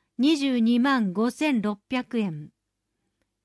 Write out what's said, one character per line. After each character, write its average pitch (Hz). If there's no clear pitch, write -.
二 294
十 269
二 233
万 240
五 220
千 277
六 208
百 247
円。 160